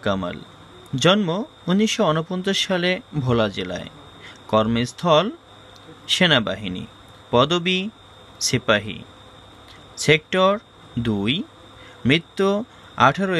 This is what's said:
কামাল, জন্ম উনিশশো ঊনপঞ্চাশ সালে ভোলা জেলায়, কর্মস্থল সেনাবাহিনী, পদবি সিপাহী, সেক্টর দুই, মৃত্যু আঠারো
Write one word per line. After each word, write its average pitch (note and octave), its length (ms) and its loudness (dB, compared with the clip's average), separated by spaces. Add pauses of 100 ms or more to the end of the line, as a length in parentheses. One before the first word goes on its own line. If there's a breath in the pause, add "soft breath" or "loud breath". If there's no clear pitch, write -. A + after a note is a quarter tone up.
কামাল, F#2 320 -2 (640)
জন্ম F#3+ 260 2 (380)
উনিশশো G#3+ 420 0
ঊনপঞ্চাশ F3+ 480 -2 (100)
সালে F3+ 240 0 (320)
ভোলা A#2 260 2
জেলায়, F2+ 400 -8 (580 loud breath)
কর্মস্থল A#2+ 760 2 (880)
সেনাবাহিনী, G2+ 720 0 (440)
পদবি E3+ 500 2 (640)
সিপাহী, G#2 580 -2 (1000 loud breath)
সেক্টর F#3 560 2 (540)
দুই, G#2 260 0 (720 loud breath)
মৃত্যু E3 440 2 (580 loud breath)
আঠারো F3+ 320 0